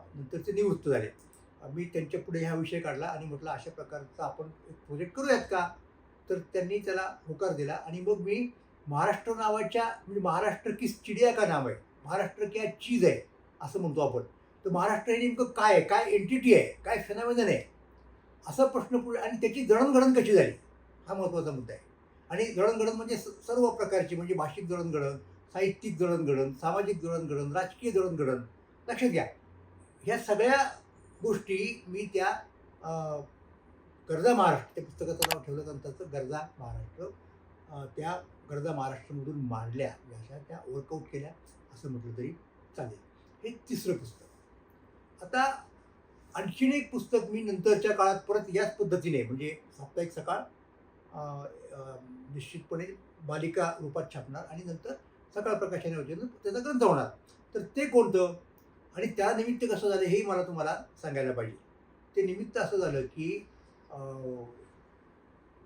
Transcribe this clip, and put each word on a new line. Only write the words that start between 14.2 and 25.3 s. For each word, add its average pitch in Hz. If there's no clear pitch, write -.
तर 190
महाराष्ट्र 208
हे 233
नेमकं 247
काय -
आहे, -
काय 440
एंटिटी 254
आहे, -
काय -
फेनॉमेनन 233
आहे -
असा 262
प्रश्न 247
पुढे, 240
आणि 220
त्याची 233
जडणघडण 254
कशी 214
झाली 151
हा 185
महत्त्वाचा 170
मुद्दा 123
आहे. -
आणि 208
जडणघडण 226
म्हणजे 226
स-, -
सर्व 240
प्रकारची, 190
म्हणजे 175
भाषिक 156
जडणघडण, 156